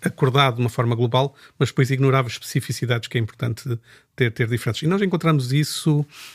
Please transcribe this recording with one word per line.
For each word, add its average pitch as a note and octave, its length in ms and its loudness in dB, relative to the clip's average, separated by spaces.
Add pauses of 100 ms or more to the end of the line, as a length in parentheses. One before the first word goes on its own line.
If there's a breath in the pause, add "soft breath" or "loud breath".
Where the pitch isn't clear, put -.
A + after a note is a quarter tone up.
acordado C3+ 540 2
de A#2+ 60 -4
uma A#2+ 80 2
forma A#2 260 0
global, B2 400 0 (240 soft breath)
mas - 100 2
depois C3 220 0
ignorava C3 360 2
especificidades A#2 800 -4
que - 100 -6
é A#2 40 2
importante A#2 560 -6 (380 soft breath)
ter, A#2+ 160 2
ter A#2 160 -2
diferenças. A2+ 340 -2
E D#3 60 -2
nós F#3+ 140 2
encontramos D#3+ 520 0
isso D3 520 0 (300 loud breath)